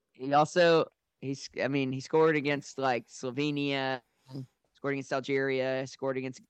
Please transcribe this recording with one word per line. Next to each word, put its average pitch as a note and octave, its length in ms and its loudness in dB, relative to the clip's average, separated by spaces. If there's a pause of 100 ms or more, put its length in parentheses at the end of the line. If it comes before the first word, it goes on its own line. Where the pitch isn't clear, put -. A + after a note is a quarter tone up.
(120)
He C3+ 220 -4
also, D#3+ 560 4 (320)
he's, C3+ 260 -8 (140)
I A#2+ 60 0
mean, C3+ 240 0
he C3 80 -6
scored D#3+ 360 4
against, C#3+ 400 -4
like, B2+ 320 -2
Slovenia, C#3 920 -4 (720)
scored C#3 200 -6
against C3+ 200 -8
Algeria, C3 720 0
scored C3 320 -6
against C3 320 -8